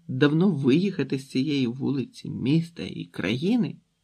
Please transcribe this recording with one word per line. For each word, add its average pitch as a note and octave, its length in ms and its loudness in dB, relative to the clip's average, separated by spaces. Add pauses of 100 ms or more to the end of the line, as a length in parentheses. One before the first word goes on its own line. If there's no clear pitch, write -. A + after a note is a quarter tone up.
давно D3 420 4
виїхати C#3+ 680 2
з C3+ 100 -12
цієї C3+ 380 0
вулиці, B2+ 640 -6
міста D3+ 520 0
і - 220 -10
країни, E3+ 720 -2 (260)